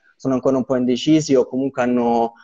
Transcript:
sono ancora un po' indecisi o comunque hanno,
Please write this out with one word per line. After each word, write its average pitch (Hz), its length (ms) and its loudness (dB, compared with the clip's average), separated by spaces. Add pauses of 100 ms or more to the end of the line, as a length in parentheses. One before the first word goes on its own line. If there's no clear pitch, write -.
(200)
sono 135 140 -4
ancora 131 240 0
un 120 80 -2
po' 135 100 -2
indecisi 139 580 0
o 123 140 4
comunque 131 340 -4
hanno, 117 520 0 (100)